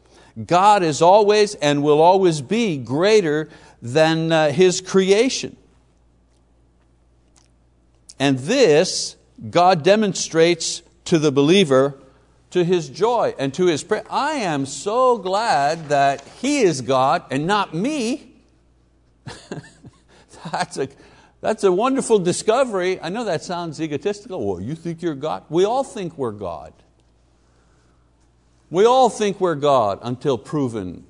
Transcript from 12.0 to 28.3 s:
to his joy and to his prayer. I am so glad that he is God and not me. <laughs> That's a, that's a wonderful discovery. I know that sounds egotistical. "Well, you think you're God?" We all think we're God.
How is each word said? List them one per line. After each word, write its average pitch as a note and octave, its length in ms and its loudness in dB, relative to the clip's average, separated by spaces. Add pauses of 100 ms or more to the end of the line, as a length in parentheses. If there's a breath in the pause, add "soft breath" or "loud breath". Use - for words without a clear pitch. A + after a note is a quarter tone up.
to F3+ 140 0
his E3+ 240 -2
joy F3+ 480 -2
and C3+ 160 -4
to F3+ 140 0
his D#3+ 160 0
prayer. - 260 -4
I C4+ 260 -4
am E3 300 -4
so A#3+ 540 -2
glad E3+ 680 -2
that C#3 360 0 (160)
he C#4+ 220 0
is D3+ 200 0
God C3+ 480 0
and D3 180 -4
not G3+ 260 -2
me. B3 580 -6 (920)
<laughs> - 1300 -20
That's - 240 -8
a, C#3+ 120 -6 (520 soft breath)
that's G#3+ 240 -4
a F#3+ 80 4
wonderful A#3 460 0
discovery. F#3+ 840 -2
I D#3 80 -10
know A3+ 160 -8
that E3+ 180 -4
sounds E3+ 380 -10
egotistical. E3 680 -6
"Well, F2+ 140 -4
you A#2+ 140 -8
think E3 280 -12
you're E3 120 -4
God?" D#3 340 -8
We F3 160 0
all B3+ 200 -2
think G3+ 340 -12
we're A#2+ 140 -6
God. E2+ 400 -12 (2000)